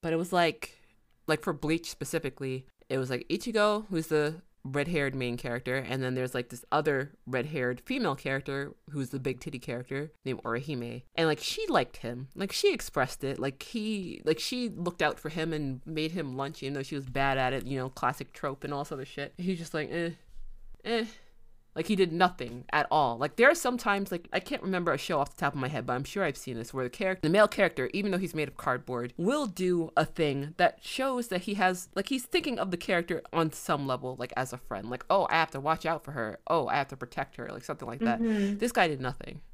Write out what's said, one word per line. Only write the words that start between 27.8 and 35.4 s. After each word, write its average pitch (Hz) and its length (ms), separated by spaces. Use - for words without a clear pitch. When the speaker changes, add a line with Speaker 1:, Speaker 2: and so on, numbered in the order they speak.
Speaker 1:
even 202 160
though 208 80
he's 190 160
made 151 140
of - 100
cardboard, 127 580
will 254 300
do 180 500
a 156 80
thing 143 540
that - 260
shows 254 440
that 180 160
he 202 100
has, 185 400
like, - 160
he's 262 160
thinking 320 320
of 190 140
the 175 40
character 170 460
on 160 200
some 147 340
level, 127 320
like, 123 180
as 131 160
a 120 60
friend. 107 320
Like, 127 180
"Oh, 196 220
I - 60
have 160 160